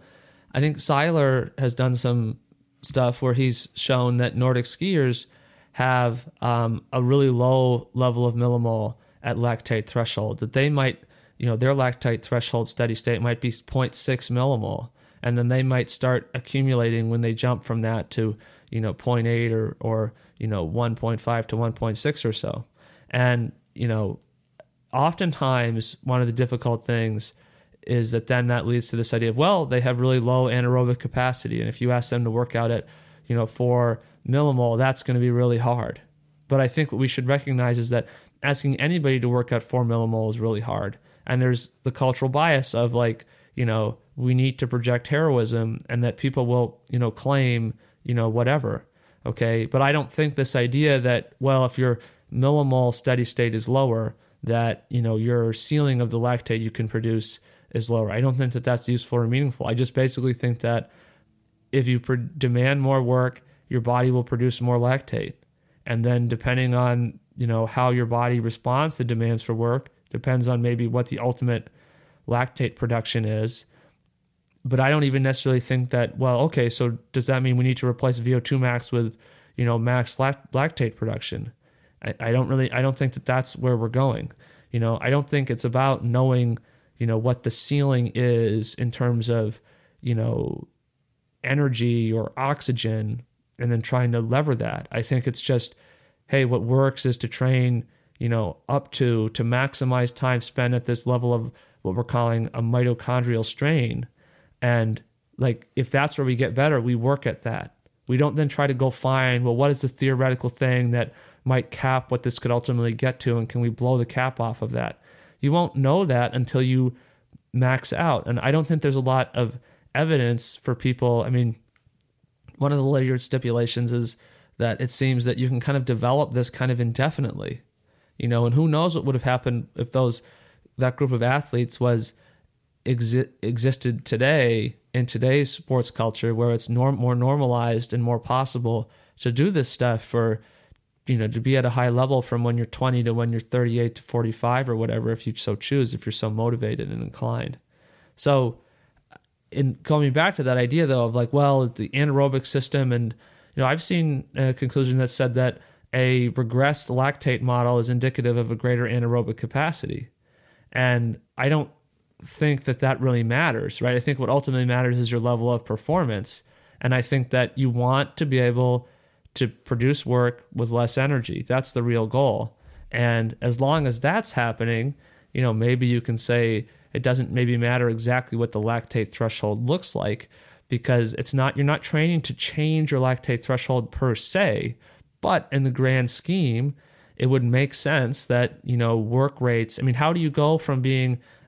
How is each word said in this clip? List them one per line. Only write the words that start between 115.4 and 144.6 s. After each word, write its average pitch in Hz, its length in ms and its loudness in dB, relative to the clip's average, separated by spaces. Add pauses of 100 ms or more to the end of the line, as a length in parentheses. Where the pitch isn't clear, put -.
won't 170 240 0
know 143 300 2
that 123 280 0
until 127 280 0
you 127 340 2 (560)
max 127 400 0
out. 151 340 0
And 120 140 -2
I 131 100 0
don't 156 160 2
think 156 140 0
there's 139 160 2
a 135 40 2
lot 131 340 0
of 117 240 -2 (360)
evidence 131 640 0
for - 180 -4
people. 123 500 0
I 123 60 -4
mean, 120 260 2 (1000)
one 143 140 0
of 147 60 2
the 135 60 2
layered 131 380 0
stipulations 120 680 -2
is 120 240 -2 (420)
that 113 220 -2
it 127 100 -2
seems 127 340 0
that 123 140 0
you 127 100 0
can 127 120 0
kind 139 160 -2
of 131 80 0
develop 123 480 0
this 123 180 0
kind 127 220 -2
of 120 80 -2
indefinitely, 123 800 -2 (580)
you - 80 -4
know, 120 200 2
and 120 80 2
who 156 120 4
knows 160 280 2
what - 100 -4
would 135 100 0
have 123 100 -2
happened 123 520 -2
if 120 160 -6
those, 127 300 2 (560)
that 127 180 0
group 135 160 0
of 117 100 0
athletes 123 560 0
was 120 360 0 (720)
exi-, 120 440 0 (140)
existed 123 640 -2
today 120 720 2 (180)
in 123 100 2
today's 131 460 0
sports - 400 -2
culture 113 440 -2
where 117 180 2
it's 117 160 -2
norm-, 127 280 2
more 123 180 2
normalized 120 800 0
and 120 100 0
more 117 160 0
possible 120 720 -2 (280)
to 123 120 -2
do 139 200 2
this 151 180 0
stuff 120 340 0
for, 113 380 0 (640)
you 123 120 2
know, 110 100 0
to 113 120 -4
be 131 160 2
at 127 80 2
a 123 60 2
high 123 200 2
level 127 320 2
from 120 200 -2
when 120 140 0
you're 117 100 -2
twenty 123 360 0
to 117 100 0
when 117 180 0
you're 117 100 -2
thirty-eight 120 540 0
to - 80 -18
forty-five 120 640 -2